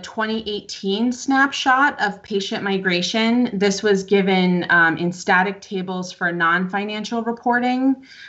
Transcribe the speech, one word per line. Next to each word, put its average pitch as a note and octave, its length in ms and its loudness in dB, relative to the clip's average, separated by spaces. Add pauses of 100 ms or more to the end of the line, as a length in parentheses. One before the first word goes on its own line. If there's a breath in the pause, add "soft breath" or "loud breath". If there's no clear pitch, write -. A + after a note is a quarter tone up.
twenty A3 440 -6
eighteen G#3 640 -2
snapshot C4+ 920 2
of G3+ 220 -4
patient G3+ 400 -4
migration. G3 960 0
This G3 240 2
was G3 220 2
given, F#3 680 2
um, E3 260 4
in F3 140 -2
static G3 500 0
tables F#3 520 -8
for F3+ 180 -4
non-financial G3 920 -2
reporting. B3 840 0 (220 loud breath)